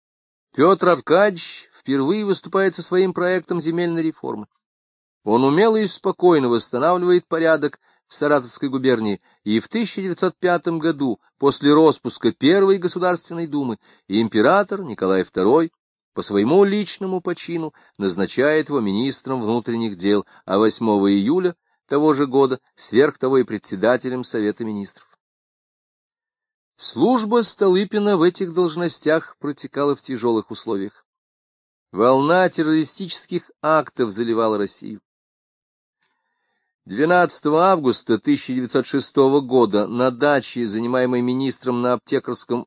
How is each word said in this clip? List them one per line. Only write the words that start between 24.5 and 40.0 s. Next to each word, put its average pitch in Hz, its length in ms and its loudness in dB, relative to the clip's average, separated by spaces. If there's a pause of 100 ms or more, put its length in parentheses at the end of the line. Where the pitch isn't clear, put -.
Министров. 104 420 -10 (1700)
Служба 220 640 0
Столыпина 202 760 0
в 156 40 2
этих 175 300 0
должностях 160 840 -2
протекала 143 580 -4
в - 60 -20
тяжелых 117 480 -2
условиях. 104 560 -8 (840)
Волна 139 600 2
террористических 160 1000 -4 (120)
актов 151 480 -2
заливала 110 480 -2
Россию. 101 420 -8 (1800)
Двенадцатого 160 800 0
августа 135 540 0
тысяча 139 340 -2
девятьсот 127 340 -2
шестого 139 540 2
года 117 460 2
на 123 240 0